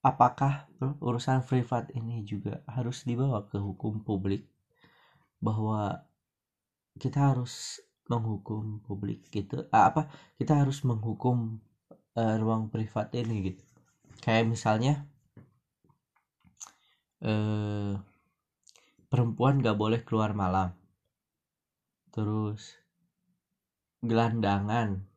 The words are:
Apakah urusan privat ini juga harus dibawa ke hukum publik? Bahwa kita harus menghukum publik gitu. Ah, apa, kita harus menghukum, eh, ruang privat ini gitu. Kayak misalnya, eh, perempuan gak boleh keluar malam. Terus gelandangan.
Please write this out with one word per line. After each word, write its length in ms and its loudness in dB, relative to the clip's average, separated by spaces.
Apakah 640 2
urusan 400 0
privat 480 -2
ini 320 -6
juga 480 -8
harus 320 -6
dibawa 480 0
ke 80 -4
hukum 480 -6
publik? 400 -2
Bahwa 640 -2
kita 400 2
harus 480 -8
menghukum 800 -4
publik 420 -8
gitu. 380 -6
Ah, 240 6
apa, 160 0
kita 240 4
harus 240 0
menghukum, 720 0
eh, 240 2
ruang 320 0
privat 480 -4
ini 320 -2
gitu. 120 -14
Kayak 240 4
misalnya, 560 2
eh, 800 -2
perempuan 480 2
gak 160 2
boleh 320 2
keluar 240 2
malam. 400 0
Terus 640 -4
gelandangan. 1040 2